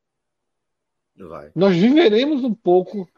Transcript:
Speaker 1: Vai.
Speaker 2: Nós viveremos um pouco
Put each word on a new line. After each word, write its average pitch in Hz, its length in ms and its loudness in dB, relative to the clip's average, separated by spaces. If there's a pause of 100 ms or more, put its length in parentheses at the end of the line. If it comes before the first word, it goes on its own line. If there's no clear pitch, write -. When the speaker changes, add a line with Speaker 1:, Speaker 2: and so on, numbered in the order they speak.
(1160)
Speaker 1:
Vai. 82 380 -20
Speaker 2:
Nós 190 220 0
viveremos 254 640 2
um 240 120 -4
pouco 180 640 -2